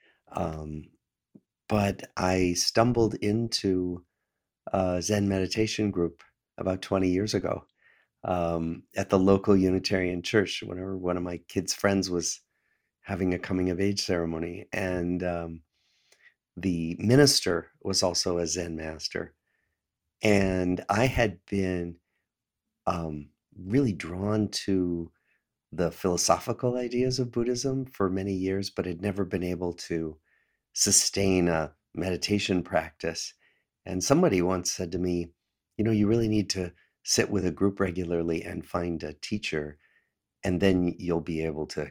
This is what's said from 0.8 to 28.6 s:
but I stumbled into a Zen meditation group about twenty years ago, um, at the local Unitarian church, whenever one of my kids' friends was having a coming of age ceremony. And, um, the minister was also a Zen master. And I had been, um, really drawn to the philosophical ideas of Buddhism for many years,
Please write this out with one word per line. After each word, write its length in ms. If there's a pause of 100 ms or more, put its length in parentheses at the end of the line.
but 460
I 380
stumbled 640
into 880 (680)
a 280
Zen 280
meditation 640
group 320 (360)
about 240
twenty 260
years 260
ago, 300 (600)
um, 580 (120)
at 140
the 100
local 380
Unitarian 680
church, 400
whenever 360
one 180
of 60
my 160 (100)
kids' 240
friends 380
was 300 (600)
having 320
a 60
coming 320
of 100
age 220
ceremony. 720
And, 500
um, 400 (920)
the 420
minister 720 (140)
was 200
also 360
a 80
Zen 300
master. 580 (880)
And 680
I 160
had 400
been, 500 (920)
um, 440 (260)
really 360
drawn 560
to 600 (600)
the 200
philosophical 880
ideas 400
of 120
Buddhism 540
for 240
many 240
years, 380